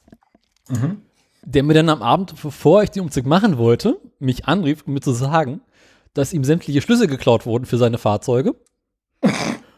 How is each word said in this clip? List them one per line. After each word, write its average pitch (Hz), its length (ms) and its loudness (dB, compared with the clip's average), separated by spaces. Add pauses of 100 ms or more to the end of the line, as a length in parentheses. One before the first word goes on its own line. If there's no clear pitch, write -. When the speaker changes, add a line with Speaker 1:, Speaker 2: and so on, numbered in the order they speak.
(680)
Speaker 1:
Mhm. 131 340 -4 (420)
Speaker 2:
Der 135 200 0
mir 151 100 2
dann 160 160 4
am 123 140 -2
Abend, 156 380 0
bevor 156 420 2
ich - 80 -4
den 190 120 -6
Umzug 135 220 -6
machen 175 320 2
wollte, 120 420 0 (200)
mich 131 260 -4
anrief, 151 400 -2
um 139 80 -6
mir 139 80 -4
zu 135 120 -2
sagen, 139 480 -2 (520)
dass 143 200 -2
ihm 143 100 -2
sämtliche 143 380 0
Schlüssel 233 260 2
geklaut 123 380 0
wurden 123 200 -4
für 123 120 -4
seine 117 200 0
Fahrzeuge. 127 580 -2 (1200)